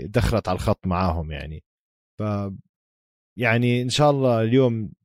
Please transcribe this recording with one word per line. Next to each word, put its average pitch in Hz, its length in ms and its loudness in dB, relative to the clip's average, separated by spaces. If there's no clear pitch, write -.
دخلت 104 420 0
على 92 80 -2
الخط - 300 -2
معاهم 85 440 -2
يعني. 73 340 -12
ف، - 20 -8
يعني 120 440 2
إن 127 60 -4
شاء 147 220 4
الله 131 320 2
اليوم 117 500 2